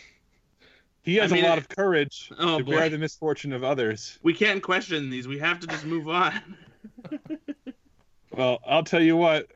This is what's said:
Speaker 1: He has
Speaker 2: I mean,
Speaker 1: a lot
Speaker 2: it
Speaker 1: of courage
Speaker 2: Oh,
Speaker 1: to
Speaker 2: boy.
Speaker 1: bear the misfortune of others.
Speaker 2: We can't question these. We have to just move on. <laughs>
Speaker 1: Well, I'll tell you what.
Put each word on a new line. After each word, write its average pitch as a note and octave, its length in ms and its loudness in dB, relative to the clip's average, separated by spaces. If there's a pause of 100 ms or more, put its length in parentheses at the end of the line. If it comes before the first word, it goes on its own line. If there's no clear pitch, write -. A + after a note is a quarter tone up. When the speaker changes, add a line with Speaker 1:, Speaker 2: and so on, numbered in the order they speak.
(1040)
Speaker 1:
He F3 140 0
has G3+ 160 4
Speaker 2:
I F3 40 4
mean, F3 100 4
Speaker 1:
a - 20 6
lot E3 100 6
Speaker 2:
it D3 40 -6
Speaker 1:
of - 80 -16
courage E3+ 680 -2
Speaker 2:
Oh, E3 200 0
Speaker 1:
to C3 60 -2
Speaker 2:
boy. C#3 80 -2
Speaker 1:
bear D#3+ 180 4
the D3+ 80 -6
misfortune D3+ 560 -4
of B2+ 100 -6
others. B2 580 -2
Speaker 2:
We E3+ 120 4
can't G#3 280 0
question F3+ 460 -2
these. B2+ 180 -8
We C#3 120 -8
have E3+ 220 -2
to E3+ 60 -14
just D3+ 180 -8
move D#3 240 -4
on. F3+ 320 0 (680)
<laughs> D4+ 280 -12 (920)
Speaker 1:
Well, B2+ 320 0
I'll D#3 200 2
tell E3+ 180 2
you E3 140 6
what. D#3+ 400 2